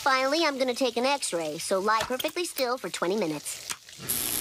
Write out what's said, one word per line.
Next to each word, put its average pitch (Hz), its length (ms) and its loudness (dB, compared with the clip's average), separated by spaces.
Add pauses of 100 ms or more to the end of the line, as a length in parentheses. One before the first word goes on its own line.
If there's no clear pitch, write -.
Finally, 269 460 4
I'm 285 120 2
gonna 254 160 2
take 247 240 0
an 240 80 0
X-ray, 170 540 0
so 190 200 0
lie 214 220 2
perfectly 311 440 -2
still 254 320 -2
for 196 120 -6
twenty 180 260 0
minutes. 156 540 -4 (720)